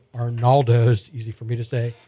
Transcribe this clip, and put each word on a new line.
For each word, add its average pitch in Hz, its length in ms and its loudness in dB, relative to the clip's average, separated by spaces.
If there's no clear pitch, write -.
Arnaldo's, 120 1000 2
easy 113 160 -10
for 113 140 -16
me 113 100 -6
to 117 80 -6
say, 117 320 -6